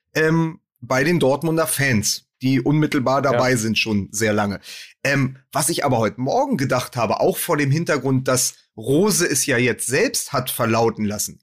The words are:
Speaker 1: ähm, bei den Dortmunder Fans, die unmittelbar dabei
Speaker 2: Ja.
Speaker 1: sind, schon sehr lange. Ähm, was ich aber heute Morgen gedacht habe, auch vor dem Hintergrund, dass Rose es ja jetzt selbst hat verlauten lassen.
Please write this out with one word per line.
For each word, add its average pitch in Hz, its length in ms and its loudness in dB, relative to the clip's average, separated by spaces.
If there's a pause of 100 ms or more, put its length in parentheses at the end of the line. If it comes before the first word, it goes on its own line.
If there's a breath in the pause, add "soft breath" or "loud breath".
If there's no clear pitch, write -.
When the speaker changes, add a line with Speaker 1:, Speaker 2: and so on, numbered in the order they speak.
(140)
Speaker 1:
ähm, 160 460 0 (200)
bei 127 220 0
den 170 160 2
Dortmunder 156 480 0
Fans, 127 640 -2 (120)
die 131 200 2
unmittelbar 143 600 2
dabei 127 300 2
Speaker 2:
Ja. 127 60 2
Speaker 1:
sind, 107 240 0
schon 101 320 -2
sehr 107 200 0
lange. 101 280 -2 (420 loud breath)
Ähm, 135 360 -2 (120)
was - 200 -2
ich - 140 -4
aber 127 140 2
heute - 220 -2
Morgen 220 360 0
gedacht 131 400 -2
habe, 110 220 0
auch 175 180 2
vor 165 200 -2
dem 143 160 2
Hintergrund, 139 560 0
dass 127 260 0 (220 soft breath)
Rose 151 500 2
es - 200 0
ja 127 120 2
jetzt 120 300 0
selbst 165 440 -2
hat 131 200 -4
verlauten 113 520 0
lassen. 101 380 -6